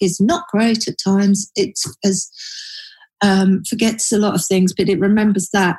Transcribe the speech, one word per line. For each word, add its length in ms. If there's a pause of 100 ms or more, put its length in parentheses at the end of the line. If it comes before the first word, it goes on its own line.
is 180
not 280
great 400
at 100
times. 580
It's 300 (180)
as, 280 (920)
um, 460
forgets 420
a 60
lot 160
of 100
things, 300
but 160
it 100
remembers 540
that 260